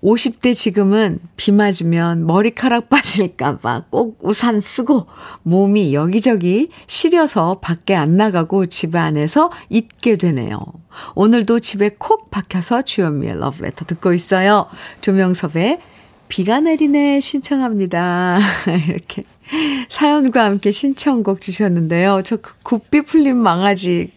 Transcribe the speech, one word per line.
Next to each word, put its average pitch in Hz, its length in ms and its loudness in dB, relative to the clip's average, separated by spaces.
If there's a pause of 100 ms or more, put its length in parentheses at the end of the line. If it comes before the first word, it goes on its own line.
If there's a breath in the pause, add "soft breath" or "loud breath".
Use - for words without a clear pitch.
오십 226 400 0
대 247 120 4
지금은 202 640 2 (160)
비 - 160 0
맞으면 170 760 0
머리카락 233 640 0
<laughs> - 20 2
빠질까 180 680 0
봐 120 320 -4
꼭 226 320 -2
우산 214 380 0
쓰고 226 480 -2 (340 loud breath)
몸이 190 540 2
여기저기 196 720 0 (160 loud breath)
시려서 269 760 0
밖에 170 360 -2
안 160 200 2
나가고 190 520 0
집 165 280 -4
안에서 160 540 2 (200 loud breath)
있게 226 480 0
되네요. 127 420 -2 (560 loud breath)
오늘도 226 440 2
집에 208 380 -2
콕 - 320 -2
박혀서 208 540 -4
주현미의 147 560 -4
러브레터 - 460 -8
듣고 175 280 -2
있어요. 190 540 2 (340 loud breath)
조명섭의 185 760 0 (480 loud breath)
비가 214 320 0
내리네 285 600 2
신청합니다. 185 1200 -2 (260)
<laughs> 165 220 0
이렇게 - 360 -8 (680 loud breath)
사연과 277 560 2
함께 202 260 0
신청곡 233 680 -2
주셨는데요. 180 840 0
저 220 140 -4
그 - 160 -14 (100)
고삐 254 380 0
풀린 285 360 2
망아지 180 800 0